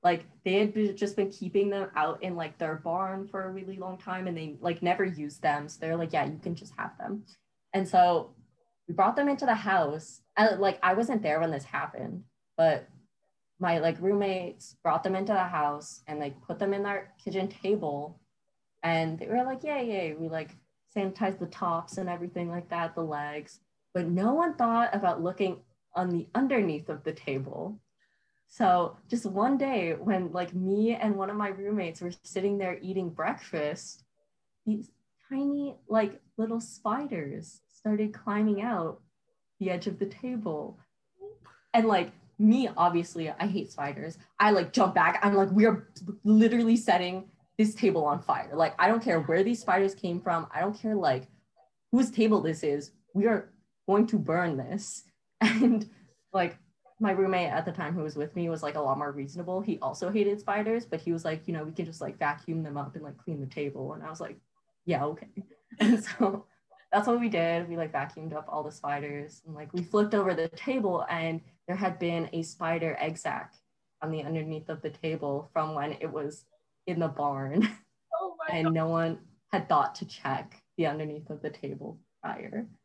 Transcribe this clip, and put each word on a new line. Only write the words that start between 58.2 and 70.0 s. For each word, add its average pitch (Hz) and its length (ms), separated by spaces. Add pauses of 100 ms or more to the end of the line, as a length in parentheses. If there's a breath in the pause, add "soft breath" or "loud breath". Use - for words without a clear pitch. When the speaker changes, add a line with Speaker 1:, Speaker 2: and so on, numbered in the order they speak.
Speaker 1:
me 170 140
was, 156 140
like, 147 120
a 151 60
lot 135 160
more 143 140
reasonable. 170 500
He 202 180
also - 320
hated 208 280
spiders, 214 460
but 160 160
he 170 120
was 165 120
like, 160 220
"You 175 60
know, 160 100
we 156 100
can 165 120
just, 160 160
like, 143 180
vacuum 160 440
them 143 140
up 135 180
and, 151 80
like, 143 140
clean 156 240
the 131 60
table." 139 460
And 156 100
I 156 60
was 160 120
like, - 180 (460)
"Yeah, 151 200
okay." 156 320
<laughs> - 420
And 220 240
so 208 420 (460 soft breath)
that's 208 160
what 240 120
we 233 100
did. 170 400
We, 170 80
like, 156 140
vacuumed 156 420
up 156 140
all 151 160
the 151 80
spiders 147 760
and, 160 100
like, 151 180
we 180 100
flipped 208 320